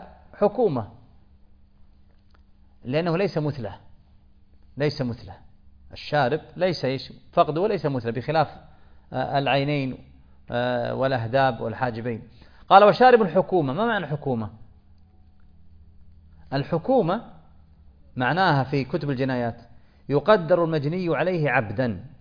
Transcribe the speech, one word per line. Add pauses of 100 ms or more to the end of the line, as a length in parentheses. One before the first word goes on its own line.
(380)
حكومة (2000)
لأنه
ليس
مثله، (1000)
ليس
مثله، (580)
الشارب (160)
ليس
إيش؟ (200)
فقده
ليس
مثله،
بخلاف، (640)
آه،
العينين، (520)
آه،
والأهداب
والحاجبين. (460)
قال:
"وشارب
حكومة"،
ما
معنى
حكومة؟ (2000)
الحكومة (960)
معناها
في
كتب
الجنايات: (460)
"يقدر
المجني
عليه
عبدا (160)